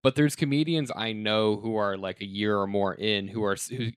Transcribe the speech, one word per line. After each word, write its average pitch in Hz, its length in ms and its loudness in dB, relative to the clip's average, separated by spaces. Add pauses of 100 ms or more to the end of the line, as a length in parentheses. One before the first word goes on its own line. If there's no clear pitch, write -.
but 135 140 4
there's 147 200 4
comedians 151 580 0
I 110 180 -4
know 107 440 2
who 110 200 -4
are, 101 200 0
like, 95 240 -6
a 101 60 -6
year 104 320 0
or 98 80 2
more 98 280 0
in 101 340 -2
who 107 160 -4
are 98 100 0
s-, - 140 -6
who 120 280 -4